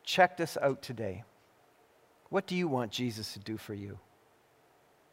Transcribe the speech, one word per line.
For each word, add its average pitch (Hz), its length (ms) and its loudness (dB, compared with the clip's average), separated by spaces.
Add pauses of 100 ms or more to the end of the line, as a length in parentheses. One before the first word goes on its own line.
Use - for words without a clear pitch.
checked - 360 6
us 165 220 -4
out 135 200 4
today, 110 420 -6 (1080)
what 190 180 0
do 180 80 -2
you 180 140 2
want 123 220 0
Jesus 113 420 -4
to 101 60 -14
do 107 180 -6
for 107 160 -10
you? 101 260 -10 (1120)